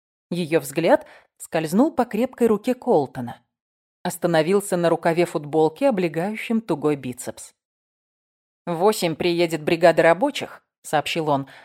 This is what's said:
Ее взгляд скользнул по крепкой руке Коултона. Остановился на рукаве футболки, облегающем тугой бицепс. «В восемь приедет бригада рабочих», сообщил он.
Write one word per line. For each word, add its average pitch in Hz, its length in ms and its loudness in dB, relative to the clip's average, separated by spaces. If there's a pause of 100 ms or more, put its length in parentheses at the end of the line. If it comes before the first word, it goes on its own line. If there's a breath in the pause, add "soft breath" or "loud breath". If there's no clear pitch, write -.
(320)
Ее 165 280 0
взгляд 165 460 0 (320 soft breath)
скользнул 170 540 0
по 247 140 -2
крепкой 240 420 -2
руке 220 260 0
Коултона. 135 680 -2 (600)
Остановился 180 760 0
на 170 120 2
рукаве 165 360 2
футболки, 156 580 0
облегающем 208 800 -2
тугой 151 340 -2
бицепс. - 580 -12 (1120)
«В 175 80 -6
восемь 175 420 0
приедет 170 460 0
бригада 165 400 4
рабочих», 170 600 0 (180)
сообщил 151 480 -4
он. 135 180 0 (180 loud breath)